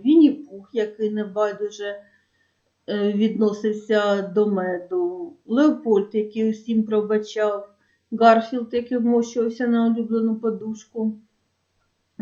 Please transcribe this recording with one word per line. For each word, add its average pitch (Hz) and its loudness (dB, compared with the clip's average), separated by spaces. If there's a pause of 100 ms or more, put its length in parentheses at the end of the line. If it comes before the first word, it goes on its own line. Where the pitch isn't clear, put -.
Вінні-Пух, 277 4
який 214 -2
небайдуже, 202 -4 (840)
е, 208 0
відносився 208 0
до 190 0
меду, 180 -4 (120)
Леопольд, 226 2
який 220 -2
усім 220 -2
пробачав, 214 -2 (420)
Гарфілд, 226 2
який 240 -4
вмощувався 233 0
на 233 2
улюблену 226 0
подушку, 220 -6 (1040)